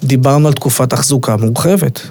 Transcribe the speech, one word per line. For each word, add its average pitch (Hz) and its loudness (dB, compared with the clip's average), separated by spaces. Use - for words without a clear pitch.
דיברנו 135 2
על 151 2
תקופת 127 -2
תחזוקה 123 -2
מורחבת, 135 0